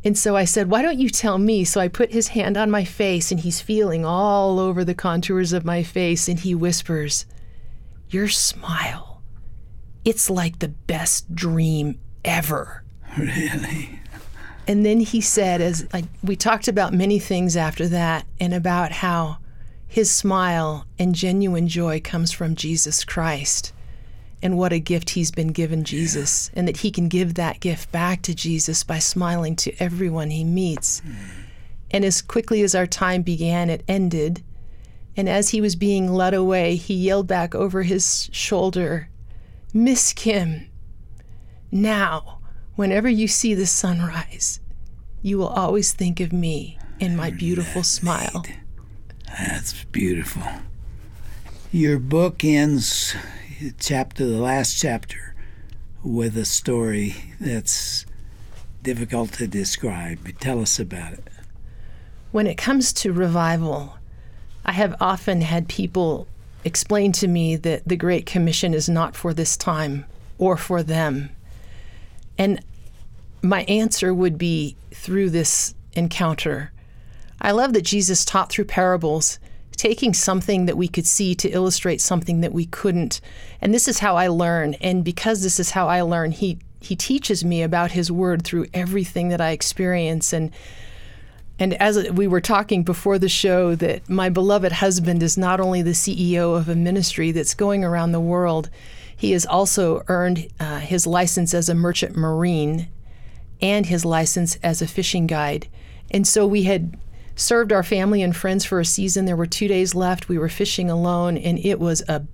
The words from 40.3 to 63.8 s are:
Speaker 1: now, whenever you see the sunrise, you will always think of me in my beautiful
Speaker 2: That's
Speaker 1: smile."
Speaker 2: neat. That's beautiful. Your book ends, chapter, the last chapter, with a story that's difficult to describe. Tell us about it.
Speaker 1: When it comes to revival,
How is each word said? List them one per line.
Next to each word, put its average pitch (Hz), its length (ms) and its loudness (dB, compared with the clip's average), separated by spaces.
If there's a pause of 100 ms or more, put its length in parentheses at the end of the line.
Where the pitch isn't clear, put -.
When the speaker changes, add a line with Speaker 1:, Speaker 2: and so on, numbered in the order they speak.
Speaker 1:
now, 196 680 0 (380)
whenever 202 320 2
you 220 200 4
see 220 260 2
the 190 120 2
sunrise, 170 920 -2 (600)
you 196 160 0
will 185 100 0
always 190 440 2
think 175 280 0
of 175 120 0
me 160 460 -2 (220)
in 180 160 0
my 165 140 -2
beautiful 175 520 -2
Speaker 2:
That's 175 60 0
Speaker 1:
smile." - 580 -2
Speaker 2:
neat. - 100 -10 (720)
That's - 580 -6
beautiful. - 580 -2 (1300)
Your 147 260 4
book 156 460 2
ends, 147 680 2 (640)
chapter, 135 480 -2
the 113 120 0
last 131 360 0
chapter, - 600 -4 (680)
with 117 340 -2
a 110 80 -2
story 107 680 0 (260)
that's - 640 -2 (760)
difficult 117 520 -2
to 117 120 -4
describe. 90 960 -4
Tell 131 200 -2
us - 180 0
about 87 360 -8
it. - 140 -12 (1040)
Speaker 1:
When 214 140 2
it 170 100 -2
comes 262 380 2
to 190 180 0
revival, 165 840 2 (680)